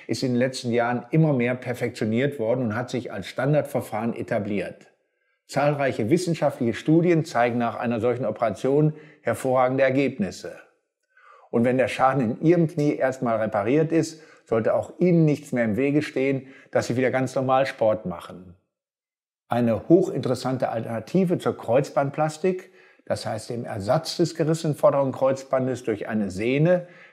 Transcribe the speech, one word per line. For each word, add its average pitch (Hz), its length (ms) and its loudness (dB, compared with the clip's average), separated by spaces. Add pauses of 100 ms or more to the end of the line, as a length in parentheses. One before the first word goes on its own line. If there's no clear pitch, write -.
ist - 160 -4
in 135 80 0
den 123 80 0
letzten 127 320 -2
Jahren 117 400 0
immer 156 240 4
mehr 123 200 0
perfektioniert 120 840 -2
worden 120 260 0
und 107 100 -2
hat 127 140 -6
sich - 240 -6
als 98 140 -10
Standardverfahren 127 920 -2
etabliert. 101 720 -6 (560)
Zahlreiche 139 640 0
wissenschaftliche 151 640 0
Studien 165 540 2
zeigen 120 320 0
nach 117 180 -2
einer 120 240 -4
solchen 117 240 -2
Operation 131 680 0 (260)
hervorragende 127 600 2
Ergebnisse. 127 720 -2 (960)
Und 120 160 2
wenn 127 100 2
der 123 120 4
Schaden 135 340 2
in 117 180 -2
Ihrem 165 280 4
Knie 147 280 0
erstmal 123 400 0
repariert 110 560 0
ist, 160 300 -2 (240)
sollte 113 280 2
auch 113 240 -4
Ihnen 170 280 6
nichts 147 260 0
mehr 120 140 0
im 104 100 -2
Wege 143 240 2
stehen, 135 460 -2 (240)
dass 117 160 0
Sie 120 100 -2
wieder 127 140 2
ganz 131 240 -2
normal 131 320 2
Sport 110 400 0
machen. 90 500 -14 (920)
Eine 117 420 0
hochinteressante 127 800 2
Alternative 117 680 -2
zur 120 200 -2
Kreuzbandplastik, 156 1160 -2 (320)
das - 220 -6
heißt 110 240 -8
dem 120 140 -6
Ersatz 110 520 -2
des 165 180 0
gerissenen 160 420 0
vorderen 139 360 4
Kreuzbandes 131 720 -2
durch 104 240 -4
eine 107 220 -2
Sehne, 143 560 2 (260)